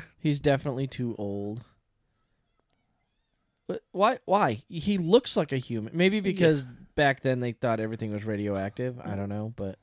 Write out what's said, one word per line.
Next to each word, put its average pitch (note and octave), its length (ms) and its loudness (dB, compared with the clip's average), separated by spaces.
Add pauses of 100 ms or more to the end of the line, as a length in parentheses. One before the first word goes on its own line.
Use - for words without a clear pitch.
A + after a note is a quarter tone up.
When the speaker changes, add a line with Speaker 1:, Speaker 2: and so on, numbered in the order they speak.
Speaker 1:
<laughs> - 180 -10
Speaker 2:
He's D3 200 0
definitely C#3 480 0
too A#2+ 300 -4
old. G2+ 480 -6 (2000)
But - 160 -8 (100)
why? G3+ 340 2
Why? D#3+ 420 2
He F#3+ 300 -2
looks F#3 400 4
like D#3 120 0
a C3+ 60 -2
human. A#2 400 -6
Maybe F#3+ 200 4
Speaker 1:
Yeah. G#3+ 60 0
Speaker 2:
because E3 440 4 (300)
back C#3 240 4
then B2+ 200 0
they A#2+ 120 -2
thought A2+ 280 0
everything A2 320 -4
was G#2 100 -4
radioactive. G#2 800 -4
I G#2 120 -6
don't G2+ 160 -4
know, G#2+ 260 -6
but F#2+ 260 -8